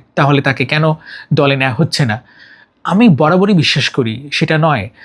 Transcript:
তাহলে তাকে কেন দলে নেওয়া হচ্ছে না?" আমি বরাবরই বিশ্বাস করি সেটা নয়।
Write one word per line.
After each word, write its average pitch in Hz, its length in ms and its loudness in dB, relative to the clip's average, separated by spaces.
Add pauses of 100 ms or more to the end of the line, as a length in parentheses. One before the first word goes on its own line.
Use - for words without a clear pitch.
(160)
তাহলে 143 260 2
তাকে 135 240 -2
কেন 151 180 -2 (500)
দলে 143 220 2
নেওয়া 135 180 -2
হচ্ছে - 320 -2
না?" 110 160 -4 (640)
আমি 208 260 4
বরাবরই 180 440 2
বিশ্বাস 151 360 0
করি 123 420 -4
সেটা 160 260 -2
নয়। 147 320 0 (160)